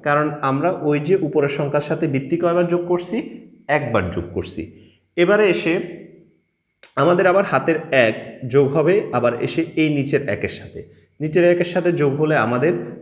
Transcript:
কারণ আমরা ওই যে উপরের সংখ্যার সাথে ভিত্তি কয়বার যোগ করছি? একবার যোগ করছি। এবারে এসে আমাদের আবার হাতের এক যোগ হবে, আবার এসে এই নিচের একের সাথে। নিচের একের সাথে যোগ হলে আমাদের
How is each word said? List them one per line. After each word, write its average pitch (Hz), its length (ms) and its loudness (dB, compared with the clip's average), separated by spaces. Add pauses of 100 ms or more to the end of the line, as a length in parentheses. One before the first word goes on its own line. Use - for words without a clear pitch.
কারণ 147 280 2 (100)
আমরা 139 300 0
ওই 147 280 0
যে 156 160 0
উপরের 151 340 0
সংখ্যার 147 320 -2
সাথে 160 260 -4
ভিত্তি 135 300 -2
কয়বার 170 300 2
যোগ 175 200 -2
করছি? 180 600 -4 (200)
একবার 117 440 0
যোগ 87 120 -6 (100)
করছি। - 480 -10 (340)
এবারে 202 340 4
এসে 170 300 0 (1160)
আমাদের 175 320 4
আবার 190 180 4
হাতের 151 300 0 (160)
এক 117 560 0
যোগ 131 200 4
হবে, 165 340 2 (120)
আবার 120 280 0
এসে 160 240 -2 (100)
এই 156 140 2
নিচের 139 400 0
একের 98 200 -4
সাথে। - 340 -14 (360)
নিচের 156 260 2
একের 175 200 4
সাথে 175 260 -2
যোগ 147 220 2
হলে 156 220 0
আমাদের 123 380 2 (280)